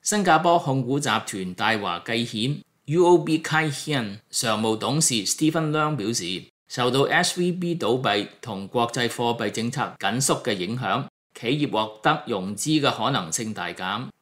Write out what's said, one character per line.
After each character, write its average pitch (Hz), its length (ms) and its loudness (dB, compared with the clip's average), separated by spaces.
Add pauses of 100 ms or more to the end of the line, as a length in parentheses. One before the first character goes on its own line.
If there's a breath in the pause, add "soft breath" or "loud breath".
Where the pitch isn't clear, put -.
新 208 240 0
加 160 140 8
坡 170 200 6
控 135 240 0
股 131 160 0
集 143 120 0 (160)
團 92 260 -6
大 110 240 2
華 92 220 -2
繼 - 140 -8 (120)
險 117 380 -2 (240)
U 170 180 4
O 175 140 8
B 156 220 2
Kai 156 300 0
Hian 120 500 -4 (100)
常 110 320 0
務 110 160 2
董 123 200 0
事 156 160 2 (120)
Stephen 156 440 0
Leung 151 260 0
表 110 140 -2
示， 92 340 -4 (240)
受 123 220 0
到 135 120 2
S 175 360 2
V 180 140 2
B 175 220 -4
倒 107 160 -2
閉 107 360 0 (140)
同 98 280 -10
國 120 220 0
際 120 160 -2
貨 117 320 -2
幣 110 120 -2
政 113 200 -4
策 117 280 -6
緊 107 200 -2
縮 139 240 2
嘅 113 120 -2
影 98 240 -4
響， 110 260 -2 (340)
企 113 100 -4
業 147 220 0
獲 107 320 -2
得 156 240 2
融 101 300 -4
資 156 240 2
嘅 139 100 4
可 117 200 -2
能 95 200 -2
性 110 220 -4
大 87 220 -6
減。 101 320 -6 (160)